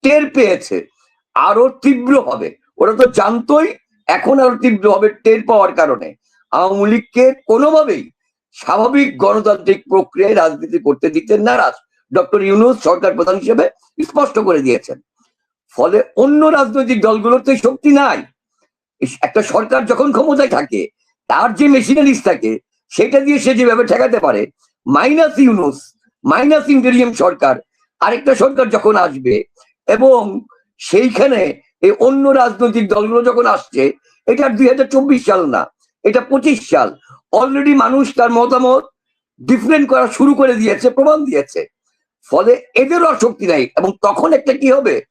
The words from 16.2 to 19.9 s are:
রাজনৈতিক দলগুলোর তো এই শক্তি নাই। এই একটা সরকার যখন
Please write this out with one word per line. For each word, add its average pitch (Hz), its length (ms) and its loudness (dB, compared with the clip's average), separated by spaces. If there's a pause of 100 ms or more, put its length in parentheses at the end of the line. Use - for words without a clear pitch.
রাজনৈতিক 262 560 0
দলগুলোর 220 400 0
তো 269 100 -2
এই 254 60 0
শক্তি 269 340 0
নাই। 277 320 2 (760)
এই 131 80 -6 (140)
একটা - 200 -2
সরকার 254 440 -2
যখন 254 260 -2